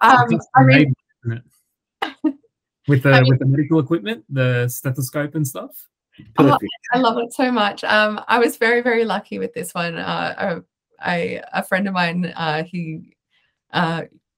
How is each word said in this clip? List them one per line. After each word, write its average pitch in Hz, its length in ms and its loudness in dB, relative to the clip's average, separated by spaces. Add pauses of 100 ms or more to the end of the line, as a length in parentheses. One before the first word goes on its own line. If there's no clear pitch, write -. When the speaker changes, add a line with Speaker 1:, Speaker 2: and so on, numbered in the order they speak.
Speaker 1:
it's 247 200 6
Speaker 2:
Um, 240 80 0
Speaker 1:
just - 240 -2
Speaker 2:
I 262 80 8
mean 262 80 8
Speaker 1:
amazing, 139 240 6 (300)
isn't 117 180 -8 (800)
it? 285 100 0 (520)
With 139 160 2
the, 143 80 4
Speaker 2:
<laughs> - 20 8
I 131 100 8
mean 127 80 4
Speaker 1:
with 127 100 4
the 135 60 -2
medical 151 340 2
equipment, 202 480 -4
the 127 400 -2
stethoscope 143 640 -6
and 156 120 -2
stuff. - 420 -14 (500)
Speaker 2:
Oh, 143 60 6
Speaker 3:
Perfect. - 260 2 (220)
Speaker 2:
I 247 60 0
love 240 200 0
it 240 140 -8
so 254 180 0
much. 208 340 -2
Um, 214 440 0
I 226 100 2
was - 180 2
very, 240 260 0
very 233 220 0
lucky 208 340 -6
with 190 160 -6
this 175 200 -10
one. 170 220 -6
Uh, 170 640 -6 (400)
a, 180 80 -4
a, 175 320 -4 (120)
a 190 100 -4
friend 202 240 -2
of 190 60 -8
mine, 175 320 -2 (100)
uh, 156 260 -4
he, 165 540 -12 (560)
uh, 165 300 -2 (360)